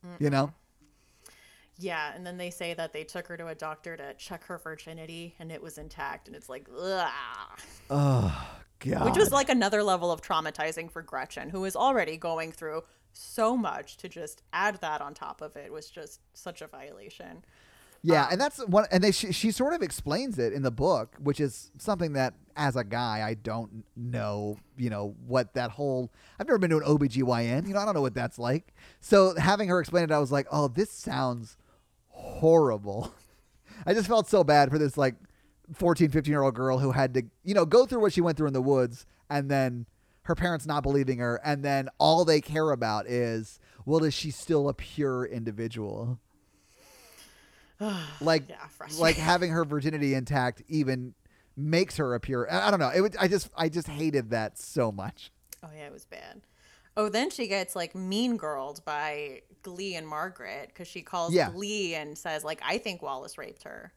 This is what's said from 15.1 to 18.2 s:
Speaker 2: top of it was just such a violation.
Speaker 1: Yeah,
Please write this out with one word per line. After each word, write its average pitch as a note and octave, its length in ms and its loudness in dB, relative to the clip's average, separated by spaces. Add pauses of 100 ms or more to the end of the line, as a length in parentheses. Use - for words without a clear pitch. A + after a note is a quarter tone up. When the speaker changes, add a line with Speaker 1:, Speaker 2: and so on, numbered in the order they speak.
Speaker 2:
top - 260 -14
of D3+ 140 -12
it C#3+ 160 -16
was D3+ 180 -14
just - 320 -18 (120)
such - 280 -16
a D#3+ 60 -14
violation. D3 760 -18 (600)
Speaker 1:
Yeah, D#3 220 6